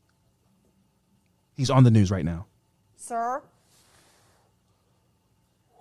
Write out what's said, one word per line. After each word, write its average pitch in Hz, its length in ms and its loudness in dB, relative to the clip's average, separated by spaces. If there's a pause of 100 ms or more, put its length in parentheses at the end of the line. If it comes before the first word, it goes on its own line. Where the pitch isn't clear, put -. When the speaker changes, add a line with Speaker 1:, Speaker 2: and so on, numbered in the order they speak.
(1600)
Speaker 1:
He's 131 140 -4
on 131 120 4
the 123 80 6
news 104 220 2
right 90 120 -4
now. 85 220 -8 (480)
Speaker 2:
Sir? 240 480 -10 (2500)